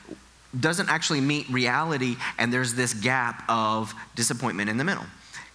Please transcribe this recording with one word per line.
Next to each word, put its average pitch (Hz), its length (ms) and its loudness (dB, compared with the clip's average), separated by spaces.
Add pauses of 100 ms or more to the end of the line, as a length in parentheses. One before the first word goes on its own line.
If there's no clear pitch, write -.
(600)
doesn't 165 280 2
actually 156 320 2
meet 139 300 0
reality, 127 680 2 (220)
and 117 160 2
there's 123 220 0
this 123 180 2
gap 120 560 0
of 110 420 2 (220)
disappointment 113 560 0
in 110 80 0
the 131 60 0
middle. 170 220 -2 (500)